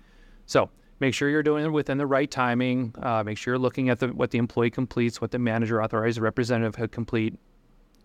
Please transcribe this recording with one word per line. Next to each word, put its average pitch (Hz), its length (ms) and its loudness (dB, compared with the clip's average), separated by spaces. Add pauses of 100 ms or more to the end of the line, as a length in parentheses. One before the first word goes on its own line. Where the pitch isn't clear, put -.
(480)
So 117 220 2 (300)
make 131 140 2
sure 143 160 0
you're 151 140 2
doing 151 220 2
it 160 40 0
within 143 300 0
the 143 80 0
right 139 240 2
timing. 123 720 0
Uh, 113 200 0
make 107 140 -4
sure 123 160 -2
you're 127 60 0
looking 127 300 0
at 120 100 2
the, 131 80 0
what 127 240 -2
the 120 80 0
employee 120 320 2
completes, 120 500 -2
what 113 80 -4
the 127 80 -4
manager 113 460 0
authorized 113 340 0
representative 113 580 0
had 113 160 -4
complete, 113 460 -2 (680)